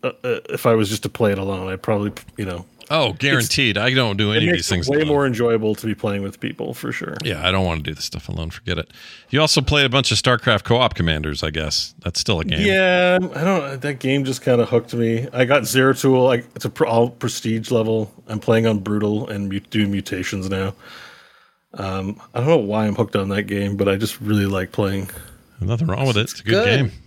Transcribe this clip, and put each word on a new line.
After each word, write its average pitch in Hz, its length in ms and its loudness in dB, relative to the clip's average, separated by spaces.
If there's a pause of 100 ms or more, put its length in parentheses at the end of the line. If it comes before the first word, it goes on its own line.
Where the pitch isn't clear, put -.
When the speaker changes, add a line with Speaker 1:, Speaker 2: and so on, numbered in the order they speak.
Speaker 1:
Uh, 127 80 -4 (120)
uh, 120 160 -2 (100)
if - 180 -2
I 117 80 6
was 107 120 2
just 107 160 -4
to 107 60 -4
play 107 220 2
it 98 80 -2
alone, 95 280 -4
I'd 95 140 -6
probably, 104 300 -2 (260)
you 104 80 -6
know. 87 180 -8 (280)
Speaker 2:
Oh, 147 220 0
guaranteed. 127 640 0
Speaker 1:
It's, 101 60 0
Speaker 2:
I 127 80 2
don't 120 260 2
do 104 140 2
any 113 140 2
Speaker 1:
it 175 40 2
Speaker 2:
of - 20 2
Speaker 1:
makes 170 60 2
Speaker 2:
these - 120 -4
things 92 180 0
Speaker 1:
it 135 40 0
way 143 60 2
Speaker 2:
alone. 156 100 2
Speaker 1:
more 143 180 2
enjoyable 113 480 2
to 110 140 -6
be 104 80 -2
playing 101 260 -4
with 95 180 -10
people, - 360 -8
for - 160 -8
sure. - 320 -4
Speaker 2:
Yeah, 87 240 -2
I - 20 4
don't 95 160 2
wanna 82 160 -2
do 76 140 -6
this - 100 -10
stuff - 240 -10
alone. 82 220 -6
Forget - 260 -6
it. - 140 -8 (400)
You 139 100 2
also 151 200 4
played 143 260 2
a - 20 2
bunch 135 220 2
of 110 80 0
StarCraft 120 440 2
co-op 120 300 2
commanders, 78 480 -2
I 80 80 -2
guess. 76 540 -4
That's 87 160 -4
still 87 220 0
a - 40 -2
game. 80 180 0
Speaker 1:
Yeah, 185 540 4 (160)
I 147 100 -4
don't. 143 380 -2
That 143 160 -4
game 135 260 2
just 131 200 -4
kinda 120 220 4
hooked 117 280 0
me. 117 400 0
I 127 120 2
got 131 180 4
Zeratul. 131 760 4
I, 120 60 -4 (120)
it's - 100 -10
a 120 40 -2
pr-, - 160 0
all 117 240 4
prestige 113 640 -4
level. 110 420 0 (140)
I'm 110 120 -6
playing 113 280 2
on 107 140 2
brutal 104 460 0
and 101 220 -6
mu-, 98 120 -4
doing 104 280 0
mutations 95 640 -4
now. 95 240 -4 (1000)
Um, 95 480 -8 (120)
I 120 60 -4
don't 127 80 0
know 165 100 6
why 107 300 0
I'm 98 80 0
hooked 107 200 -2
on 98 140 0
that 98 140 -2
game, 101 320 -2
but 98 140 2
I 98 80 2
just 107 240 -4
really 104 240 2
like 95 260 -2
playing. 98 380 -2 (500)
Speaker 2:
Nothing 117 280 -2
wrong 131 200 0
with 113 100 2
it. 104 40 2
It's - 180 -6
a - 40 -20
good 110 80 -2
Speaker 3:
Good. 107 140 4
Speaker 2:
game. 123 260 2 (160)